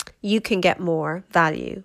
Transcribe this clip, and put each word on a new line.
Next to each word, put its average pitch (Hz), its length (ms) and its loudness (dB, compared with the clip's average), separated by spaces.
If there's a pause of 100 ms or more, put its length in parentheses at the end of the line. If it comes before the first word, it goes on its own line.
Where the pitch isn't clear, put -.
(200)
you 208 220 0
can 190 180 0
get 175 200 2
more 165 500 -2
value 160 540 0